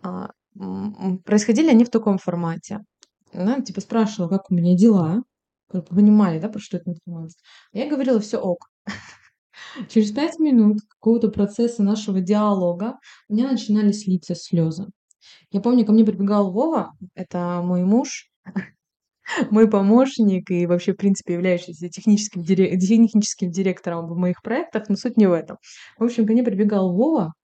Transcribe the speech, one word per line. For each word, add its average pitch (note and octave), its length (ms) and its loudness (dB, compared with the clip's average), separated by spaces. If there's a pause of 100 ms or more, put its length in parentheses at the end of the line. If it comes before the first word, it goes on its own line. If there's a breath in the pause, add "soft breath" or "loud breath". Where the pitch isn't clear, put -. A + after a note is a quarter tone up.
А, F#3 280 -10 (280)
м, F#3+ 400 -8
м, F#3 200 -4
происходили G#3+ 500 0
они A#3 160 6
в A#3 60 -12
таком G#3+ 280 -2
формате. E3+ 600 -8 (540)
Она, A3 280 -4
типа, G3 200 -10
спрашивала, G#3+ 480 -4
как G3 220 -4
у F#3 40 0
меня F3 220 2
дела, G3 460 4 (480)
как F#3 200 -8
вы E3+ 60 -2
понимали, G#3 420 6
да, D#3+ 100 -6
про G#3 100 -12
что - 180 -10
это E3+ 140 -8
информация. E3 500 -14 (320 soft breath)
Я C4+ 160 -6
говорила: C4 300 0
«Всё G#3+ 220 -6
ок». F3+ 280 -6 (160)
<laughs> - 1040 -18
Через G#3+ 220 2
пять D4+ 280 -4
минут A3+ 400 4 (100)
какого-то A3+ 400 0
процесса G#3+ 540 -2
нашего G3+ 380 -2
диалога G3+ 760 0 (320 soft breath)
у G#3 60 -4
меня B3+ 160 0
начинались G#3 560 0
литься F3+ 280 -2
слёзы. E3 520 -2 (640 soft breath)
Я G3 100 -4
помню, A#3+ 240 2
ко G#3 80 0
мне A3 120 8
прибегал G3+ 480 0
Вова, B3 400 -2 (220)
это F3 480 -6
мой F3+ 200 -2
муж, A#3 460 -2 (160)
<laughs> - 1040 -8
мой G#3+ 180 6
помощник G#3 800 2
и F3 160 0
вообще, F3 260 0
в - 40 -6
принципе, G3 380 -2
являющийся F3 540 -4
техническим G3 540 -2
дире-, F#3 360 2
техническим G#3 720 2
директором F3 560 -4
в E3+ 100 -8
моих F3+ 260 -2
проектах, A3+ 460 -6
но G3 80 0
суть A#3+ 200 -4
не G#3+ 100 6
в F3 60 4
этом. - 240 -4 (420 loud breath)
В A3+ 60 -2
общем, A#3 220 0
ко G#3+ 60 2
мне B3 100 4
прибегал G3+ 520 0
Вова A3+ 380 0 (100)